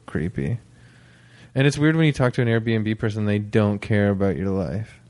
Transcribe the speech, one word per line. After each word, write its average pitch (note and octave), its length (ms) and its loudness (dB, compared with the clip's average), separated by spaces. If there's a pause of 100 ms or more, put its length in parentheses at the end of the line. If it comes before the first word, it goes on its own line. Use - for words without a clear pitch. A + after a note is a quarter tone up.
creepy. - 520 -4 (1000)
And C3+ 80 4
it's C#3+ 100 2
weird D#3 200 2
when D#3+ 100 4
you D3 60 4
talk B2+ 220 0
to C3 80 0
an A#2+ 40 0
Airbnb A2+ 540 0
person, G#2+ 240 -2
they G#2 160 0
don't G#2 400 0
care G#2 300 2
about G2 260 0
your F#2+ 140 -4
life. F#2+ 600 -4